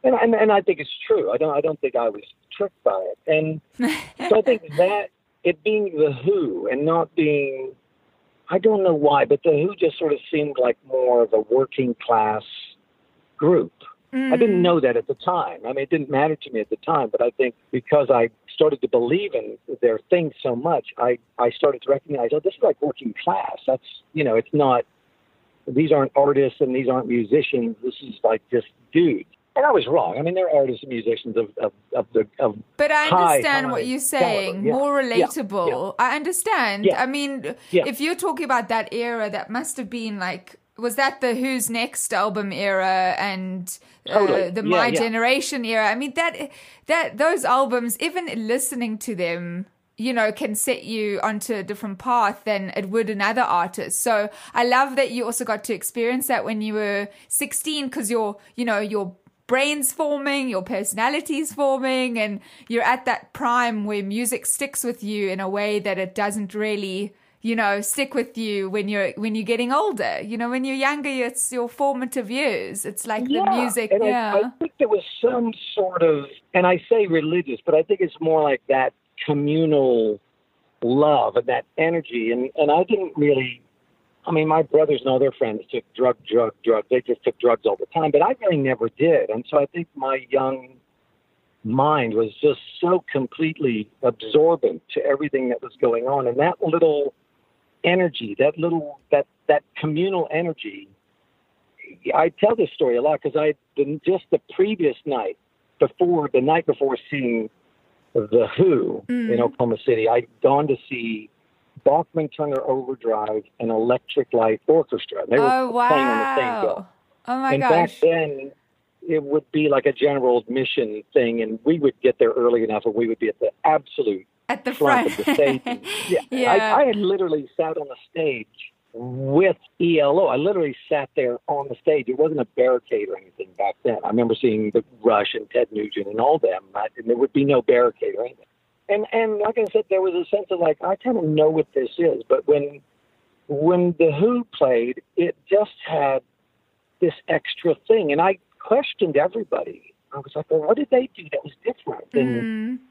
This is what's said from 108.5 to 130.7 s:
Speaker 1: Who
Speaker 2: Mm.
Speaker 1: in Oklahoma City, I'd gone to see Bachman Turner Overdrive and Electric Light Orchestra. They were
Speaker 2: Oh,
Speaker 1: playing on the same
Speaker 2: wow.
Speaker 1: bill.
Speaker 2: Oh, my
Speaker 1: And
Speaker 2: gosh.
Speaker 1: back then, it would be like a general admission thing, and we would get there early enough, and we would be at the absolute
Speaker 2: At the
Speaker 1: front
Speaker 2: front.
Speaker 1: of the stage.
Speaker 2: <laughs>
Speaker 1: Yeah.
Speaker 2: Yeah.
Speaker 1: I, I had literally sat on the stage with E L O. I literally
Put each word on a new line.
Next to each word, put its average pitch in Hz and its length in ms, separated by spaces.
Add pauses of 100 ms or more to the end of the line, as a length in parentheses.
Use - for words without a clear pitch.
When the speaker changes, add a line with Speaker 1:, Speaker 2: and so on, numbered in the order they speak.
Speaker 1:
Who 117 520
Speaker 2:
Mm. 247 240
Speaker 1:
in 120 80
Oklahoma 117 440
City, 110 240
I'd 120 200 (140)
gone 143 260
to 131 80 (120)
see 113 400 (560)
Bachman 156 440
Turner 143 320
Overdrive 117 840 (160)
and 113 120
Electric 120 640
Light 110 360
Orchestra. - 580
They 123 120
were 147 80
Speaker 2:
Oh, 254 240 (180)
Speaker 1:
playing 269 220
on 277 80
the 269 180
same 262 180
Speaker 2:
wow. 220 80
Speaker 1:
bill. - 260 (380)
Speaker 2:
Oh, 254 120
my 269 160
Speaker 1:
And 139 80
Speaker 2:
gosh. - 80
Speaker 1:
back 165 200 (120)
then, 151 500 (560)
it 156 160
would 143 260
be 151 180
like 139 180
a 143 60
general 135 460
admission 117 640 (100)
thing, 117 300
and 110 220
we 160 160
would 143 200
get 127 180
there 117 120
early 120 320
enough, 107 220
and 110 100
we 113 140
would 110 100
be 110 100
at - 120
the 110 100 (140)
absolute 135 600 (260)
Speaker 2:
At - 120
the 143 100
Speaker 1:
front 247 400
Speaker 2:
front. - 40
Speaker 1:
of 104 80
the 143 80
stage. 139 300
Speaker 2:
<laughs> 381 440
Speaker 1:
Yeah. 180 120 (100)
Speaker 2:
Yeah. 254 220 (240)
Speaker 1:
I, 285 60
I - 80
had 208 60
literally 180 600
sat 160 260
on 143 60
the 127 80 (140)
stage 139 460 (360)
with 135 640 (240)
E 165 200
L 143 200
O. 185 60
I 123 100
literally 160 400 (120)